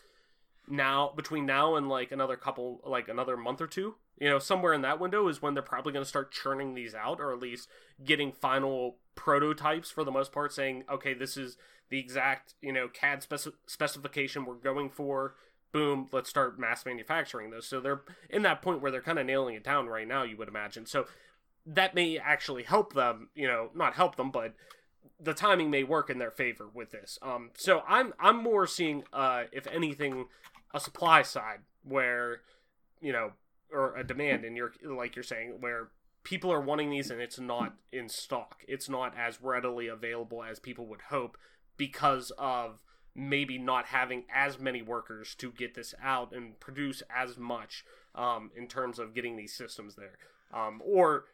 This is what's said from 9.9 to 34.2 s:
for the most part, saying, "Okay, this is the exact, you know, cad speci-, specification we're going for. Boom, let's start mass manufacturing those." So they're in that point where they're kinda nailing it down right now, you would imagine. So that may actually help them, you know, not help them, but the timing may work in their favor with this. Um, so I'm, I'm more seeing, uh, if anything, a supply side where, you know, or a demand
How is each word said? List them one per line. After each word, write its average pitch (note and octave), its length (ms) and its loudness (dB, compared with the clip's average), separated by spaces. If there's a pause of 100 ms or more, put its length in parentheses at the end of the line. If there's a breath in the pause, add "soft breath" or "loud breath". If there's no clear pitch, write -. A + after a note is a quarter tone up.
for D#3 120 -4
the C#3 80 -2
most C3+ 200 0
part, D3 200 -2
saying, C3+ 380 -4
"Okay, C3+ 240 -2
this C3 240 -6
is B2+ 200 -10 (320 soft breath)
the C3+ 100 -2
exact, C3 600 -2
you C#3 120 -4
know, B2+ 140 0
cad C#3 340 0
speci-, D3+ 320 -6 (140)
specification C#3 800 -2
we're B2 100 -8
going C3+ 340 -2
for. C3+ 460 -2 (360)
Boom, C#3+ 400 2
let's C3 180 -2
start B2+ 280 2
mass A#2+ 280 -2
manufacturing A#2+ 640 -4
those." A2+ 160 -12
So C3+ 120 -4
they're C#3 220 0 (280 soft breath)
in G#3 120 2
that F3 220 4
point E3+ 180 0
where C#3 80 2
they're B2+ 120 -2
kinda D3+ 220 0
nailing C3 300 2
it G#2+ 100 -10
down C3 240 2
right A2 200 -4
now, C3 160 0
you A2 140 -6
would G#2+ 100 -8
imagine. G#2 400 -8
So C3+ 180 2 (640 soft breath)
that F#3 260 2
may E3+ 240 2
actually C#3 460 0
help G3 300 4
them, A#2+ 420 2
you C#3+ 120 0
know, A2+ 260 0
not D#3 220 2
help F3 200 6
them, C3+ 160 -2
but A#2 240 -4 (640 soft breath)
the D#3+ 140 -2
timing F3 360 4
may C#3 140 4
work D3 260 2
in B2+ 100 -4
their A#2 120 -4
favor A#2 420 -4
with A#2 180 -12
this. - 300 -14
Um, A#2+ 340 -6
so F3+ 320 4
I'm, A3+ 320 4
I'm G#3+ 180 8
more A3 300 4
seeing, D3+ 440 -2
uh, B2+ 400 2
if C3+ 160 -8
anything, C#3+ 600 -2 (480 soft breath)
a D3 40 -2
supply D#3+ 440 8
side G#2+ 380 -6 (220)
where, B2 580 0 (600)
you D3 100 -4
know, A2+ 200 0 (400)
or C3+ 240 0
a C3 80 -8
demand B2+ 420 0